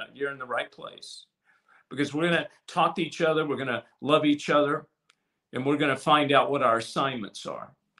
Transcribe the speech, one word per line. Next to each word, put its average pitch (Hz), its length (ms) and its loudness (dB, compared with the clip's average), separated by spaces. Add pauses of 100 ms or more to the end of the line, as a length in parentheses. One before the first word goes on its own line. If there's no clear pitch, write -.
(140)
you're 139 180 -4
in 139 60 -12
the 131 80 -12
right 123 260 -4
place. - 540 -18 (640)
Because 143 220 -4
we're 151 120 -2
gonna 165 240 0 (200)
talk 170 280 0
to 185 80 -2
each 151 180 -8
other, 156 240 2
we're 135 120 -4
gonna 123 260 -4 (180)
love 151 240 4
each 147 240 2
other, 147 380 2 (640)
and 127 120 -4
we're 143 140 2
gonna 139 180 0
find 147 360 4
out 131 180 6
what 143 140 0
our 113 140 4
assignments 127 680 -6
are. 64 260 -10 (280)